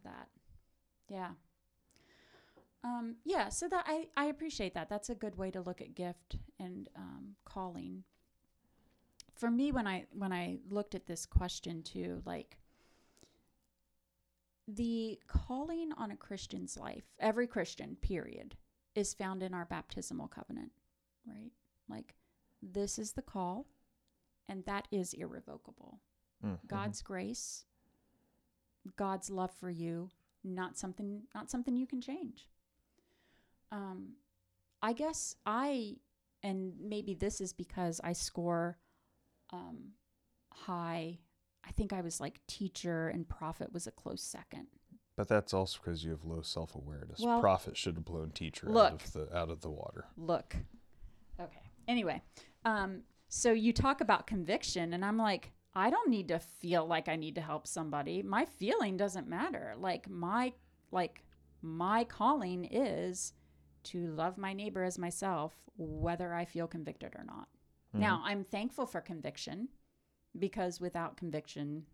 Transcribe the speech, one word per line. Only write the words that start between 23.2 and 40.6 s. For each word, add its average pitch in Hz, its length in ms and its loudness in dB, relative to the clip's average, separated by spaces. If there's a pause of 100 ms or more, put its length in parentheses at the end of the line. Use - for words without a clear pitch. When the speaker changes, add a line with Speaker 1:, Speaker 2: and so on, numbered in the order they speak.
Speaker 1:
call, 190 440 -4 (840)
and 190 180 -8
that 202 260 -4
is 185 220 0
irrevocable. - 840 -12 (460)
Speaker 2:
Mm, 101 60 0
mm-hmm. 85 160 -8
Speaker 1:
God's 101 340 -2
grace, - 640 -6 (1300)
God's 190 340 0
love 185 220 0
for - 180 -8
you, 170 400 -2 (340)
not 185 340 -4
something, 202 460 -6 (120)
not 214 160 -8
something 247 240 0
you 254 120 2
can 247 140 -4
change. 294 460 -8 (1200)
Um, 190 420 -8 (680)
I 226 120 4
guess 311 420 0 (100)
I, 240 520 2 (460)
and 190 380 0
maybe 208 320 -2
this 202 280 0
is 180 120 -4
because 175 500 -2
I 170 100 0
score, 170 640 0 (760)
um, 175 400 -12 (640)
high. 170 640 -4 (460)